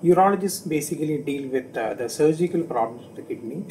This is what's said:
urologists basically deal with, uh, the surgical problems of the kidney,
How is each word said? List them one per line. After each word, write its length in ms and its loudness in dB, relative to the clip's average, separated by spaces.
urologists 680 4
basically 540 -2
deal 260 -4
with, 280 -4
uh, 180 -2
the 160 -6
surgical 520 2
problems 440 -2
of 100 -18
the 60 -12
kidney, 480 -8